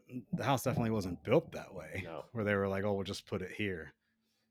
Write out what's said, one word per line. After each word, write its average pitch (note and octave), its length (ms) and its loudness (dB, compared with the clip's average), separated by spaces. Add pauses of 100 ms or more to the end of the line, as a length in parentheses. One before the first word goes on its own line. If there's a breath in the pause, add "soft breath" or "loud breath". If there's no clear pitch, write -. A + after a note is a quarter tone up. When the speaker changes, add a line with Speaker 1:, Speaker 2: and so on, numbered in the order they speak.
(340)
Speaker 1:
the A2 100 -2
house B2+ 200 4
definitely A#2 280 2
wasn't F#2+ 320 0
built D#3+ 300 4
that - 200 -10
way, F#2+ 320 -8
Speaker 2:
No. D#2+ 260 -8
Speaker 1:
where A2+ 140 -2
they G#2 100 6
were G2 120 4
like, G2 160 0
"Oh, G#2 100 2
we'll G2 100 0
just G2 220 -8
put F#2+ 160 -4
it F#2 100 -6
here." F2+ 420 -4 (580)